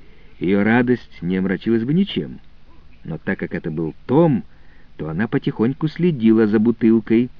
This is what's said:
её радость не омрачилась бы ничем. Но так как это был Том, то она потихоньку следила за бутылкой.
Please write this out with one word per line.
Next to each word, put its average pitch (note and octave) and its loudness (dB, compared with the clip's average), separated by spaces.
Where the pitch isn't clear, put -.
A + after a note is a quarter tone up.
её G2+ 2
радость A#2+ 0
не F2+ -2
омрачилась G2 0
бы C#3 -2
ничем. C3+ -2
Но D#2+ -8
так F#2+ -6
как F2 -6
это E2+ -6
был D#2 -6
Том, D3 2
то D2+ -8
она E2 -2
потихоньку C#3 -2
следила A2+ 4
за G#2+ 2
бутылкой. A2+ 2